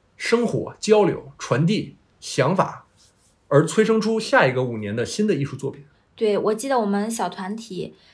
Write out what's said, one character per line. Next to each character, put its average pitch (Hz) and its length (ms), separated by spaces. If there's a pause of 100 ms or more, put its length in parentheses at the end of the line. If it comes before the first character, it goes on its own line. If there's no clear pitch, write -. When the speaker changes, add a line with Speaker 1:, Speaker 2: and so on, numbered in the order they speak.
(160)
Speaker 1:
生 233 300
活、 - 320
交 208 260
流、 - 340
传 135 280
递 196 300 (240)
想 139 340
法， - 320 (600)
而 147 160
催 214 200
生 220 160
出 220 200
下 220 260
一 127 60
个 127 100
五 117 160
年 104 160
的 117 100
新 214 220
的 202 80
艺 139 100
术 127 120
作 127 140
品。 - 140 (300)
Speaker 2:
对， 208 240
我 214 160
记 220 140
得 269 100
我 220 80
们 202 240
小 208 180
团 190 280
体 185 380 (200)